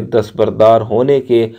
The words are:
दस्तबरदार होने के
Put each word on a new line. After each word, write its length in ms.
दस्तबरदार 760
होने 380
के 200